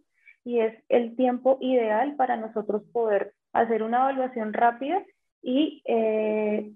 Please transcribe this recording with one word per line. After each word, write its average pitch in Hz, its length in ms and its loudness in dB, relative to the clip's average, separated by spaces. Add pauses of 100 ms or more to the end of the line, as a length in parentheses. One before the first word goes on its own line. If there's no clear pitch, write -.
(440)
y 240 160 0
es 220 140 0 (140)
el 233 280 2
tiempo 254 440 2
ideal 254 560 0
para 254 200 0
nosotros 214 460 -4 (100)
poder 208 400 0 (200)
hacer 226 300 2
una 247 280 2
evaluación 254 420 -4
rápida 240 500 0 (400)
y, 269 440 0
eh, 214 880 0